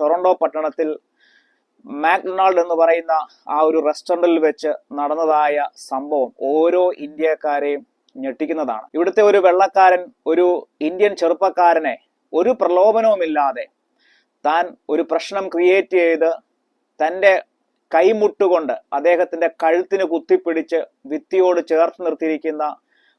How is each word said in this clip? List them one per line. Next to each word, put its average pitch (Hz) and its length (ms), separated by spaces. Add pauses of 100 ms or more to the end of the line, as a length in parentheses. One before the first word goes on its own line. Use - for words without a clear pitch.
ടൊറന്റോ 175 320 (100)
പട്ടണത്തിൽ 156 460 (1160)
മാക്ഡൊണാൾഡ് 185 600
എന്ന് 175 180
പറയുന്ന 165 320 (400)
ആ - 20 (120)
ഒരു 160 180
റെസ്റ്റോറന്റിൽ 170 500 (120)
വെച്ച് 151 220 (280)
നടന്നതായ 151 680 (240)
സംഭവം 139 420 (220)
ഓരോ 170 320 (220)
ഇന്ത്യക്കാരെയും 151 760 (400)
ഞെട്ടിക്കുന്നതാണ്. 135 720
ഇവിടുത്തെ 185 360
ഒരു 202 160
വെള്ളക്കാരൻ 185 560 (280)
ഒരു 175 160 (420)
ഇന്ത്യൻ 196 320
ചെറുപ്പക്കാരനെ 170 720 (440)
ഒരു 190 120 (100)
പ്രലോഭനവുമില്ലാതെ 180 1040 (840)
താൻ 165 180 (280)
ഒരു 156 180
പ്രശ്നം 190 340 (100)
ക്രിയേറ്റ് 180 480
ചെയ്ത് 165 280 (720)
തൻ്റെ 190 300 (600)
കൈമുട്ടുകൊണ്ട് 180 800 (220)
അദ്ദേഹത്തിൻ്റെ 170 520 (140)
കഴുത്തിന് 180 500
കുത്തിപ്പിടിച്ച് 165 680 (320)
ഭിത്തിയോട് 180 500 (100)
ചേർത്ത് 165 360
നിർത്തിയിരിക്കുന്ന 156 580 (540)